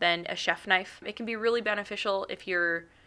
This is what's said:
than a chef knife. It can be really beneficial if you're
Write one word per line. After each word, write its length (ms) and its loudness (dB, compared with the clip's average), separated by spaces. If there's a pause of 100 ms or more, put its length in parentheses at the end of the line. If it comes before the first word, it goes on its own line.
than 280 2
a 60 -2
chef 320 -2
knife. 400 2
It 80 -6
can 100 -8
be 120 -4
really 240 2
beneficial 680 -2
if 200 -10
you're 380 2 (200)